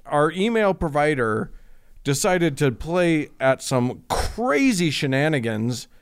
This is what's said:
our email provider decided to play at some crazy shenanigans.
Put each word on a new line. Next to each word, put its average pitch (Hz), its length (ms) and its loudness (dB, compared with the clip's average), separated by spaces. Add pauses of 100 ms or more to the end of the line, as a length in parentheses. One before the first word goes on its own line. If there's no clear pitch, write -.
our 151 260 2
email 208 420 0
provider 143 760 0 (540)
decided 165 540 0
to 147 120 2
play 160 600 -2 (100)
at 131 220 2
some 123 460 -2
crazy 247 840 0
shenanigans. 131 1000 -2 (140)